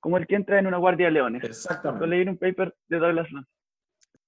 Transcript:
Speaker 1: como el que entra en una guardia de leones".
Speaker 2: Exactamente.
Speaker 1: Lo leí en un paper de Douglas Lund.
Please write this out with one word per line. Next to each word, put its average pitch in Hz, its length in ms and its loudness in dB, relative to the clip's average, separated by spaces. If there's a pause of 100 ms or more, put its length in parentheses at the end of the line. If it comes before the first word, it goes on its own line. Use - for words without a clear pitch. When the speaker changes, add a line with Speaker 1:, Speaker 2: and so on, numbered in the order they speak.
Speaker 1:
como 175 180 0
el 165 80 -2
que - 80 0
entra 202 240 2
en 190 80 4
una 180 120 0
guardia 175 280 4
de 165 60 4
leones". 123 320 0
Speaker 2:
Exactamente. 135 600 -6
Speaker 1:
Lo 165 60 -2
leí 180 120 2
en 190 80 0
un 175 80 -6
paper 185 380 -2 (120)
de 165 100 -2
Douglas 165 320 0
Lund. 139 160 -14 (800)